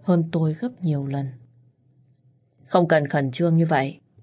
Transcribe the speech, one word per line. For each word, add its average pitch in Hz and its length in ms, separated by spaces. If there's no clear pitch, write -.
hơn 170 300
tôi 160 220
gấp 240 140
nhiều 147 260
lần. 139 200
Không 175 240
cần 151 200
khẩn 139 220
trương 165 260
như 165 100
vậy, 139 340